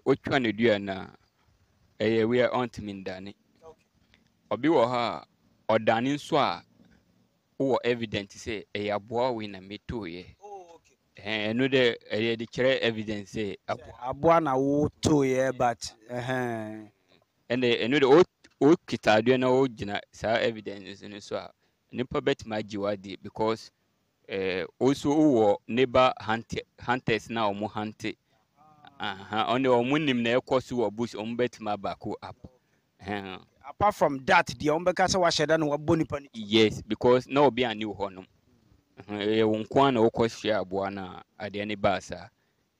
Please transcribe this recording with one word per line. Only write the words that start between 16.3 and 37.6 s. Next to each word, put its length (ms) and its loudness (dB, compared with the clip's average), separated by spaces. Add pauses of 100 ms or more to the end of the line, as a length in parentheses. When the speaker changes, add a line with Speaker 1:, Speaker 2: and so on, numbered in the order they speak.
Speaker 1:
Ɛnna 340 2
ɛno 160 2
de, 80 6
wo-, 160 10 (360)
wokita 600 4
adeɛ 180 4
na 100 2
wogyina 520 0 (120)
saa 260 0
evidence 640 -6
no 180 -14
so 160 -10
a, 160 -12 (400)
nnipa 300 -4
bɛtumi 360 -4
agye 200 -8
wo 80 -4
adi 300 -6
because 540 -6 (640)
Eh, 300 -2 (160)
also 300 0
wowɔ 460 4 (120)
neighbor 500 4
hunt-, 440 -6 (180)
hunters 480 -2
na 220 0
ɔmo 200 -4
hunt. 460 -8 (800)
Aha, 540 -2
ɔne 160 0
ɔmo 340 2
nim 200 0
na 160 0
ɛkɔ 240 0
so 140 -8
wɔ 140 0
bush, 240 -6
ɔmo 220 -8
bɛtumi 340 -4
aba 300 -6
ko 220 -8
up. 140 -16 (680)
Ɛhɛn. 400 -10 (240)
Speaker 2:
Apart 260 0
from 300 0
that, 220 4
deɛ 320 -4
ɔmo 80 -8
bɛka 200 0
sɛ 140 0
wahyɛ 280 2
da 100 4
na 80 -2
wabɔ 320 0
nipa 200 -4
no 140 -16
ti. 100 -12
Speaker 1:
Yes, 380 4
because 480 2
na 140 2
obi 240 4